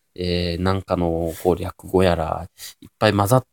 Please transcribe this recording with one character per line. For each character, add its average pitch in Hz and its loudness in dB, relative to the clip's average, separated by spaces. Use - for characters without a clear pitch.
え 87 -2
ー、 - -4
な 95 2
ん 95 -4
か 92 -4
の、 85 -2
こ 90 4
う、 - -4
略 - -10
語 92 4
や 85 4
ら、 82 -4
い - -20
っ - -20
ぱ 110 4
い 101 4
混 101 2
ざ 127 4
っ - -2